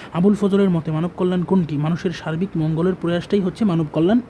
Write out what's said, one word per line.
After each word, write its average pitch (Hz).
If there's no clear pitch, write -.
আবুল 185
ফজলের 196
মতে 165
মানব 165
কল্যাণ 185
কোনটি? 156
মানুষের 165
সার্বিক 165
মঙ্গলের 165
প্রয়াসটাই 175
হচ্ছে 185
মানব 165
কল্যাণ 185